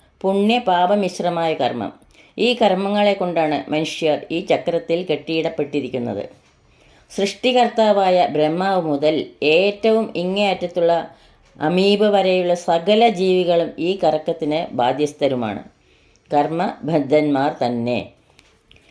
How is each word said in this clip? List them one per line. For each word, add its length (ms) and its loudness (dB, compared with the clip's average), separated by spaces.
പുണ്യപാപമിശ്രമായ 1300 0
കർമ്മം. 300 -4
ഈ 100 2
കർമ്മങ്ങളെ 600 2
കൊണ്ടാണ് 360 -2
മനുഷ്യർ 460 -2
ഈ 20 -2
ചക്രത്തിൽ 500 -2
കെട്ടിയിടപ്പെട്ടിരിക്കുന്നത്. 1120 -4
സൃഷ്ടികർത്താവായ 1040 2
ബ്രഹ്മാവ് 540 0
മുതൽ 260 0
ഏറ്റവും 480 0
ഇങ്ങേയറ്റത്തുള്ള 680 0
അമീബ 440 2
വരെയുള്ള 380 2
സകല 340 2
ജീവികളും 500 2
ഈ 20 0
കറക്കത്തിന് 560 -2
ബാധ്യസ്ഥരുമാണ്, 840 -2
കർമ്മബദ്ധന്മാർ 1160 0
തന്നെ. 380 -2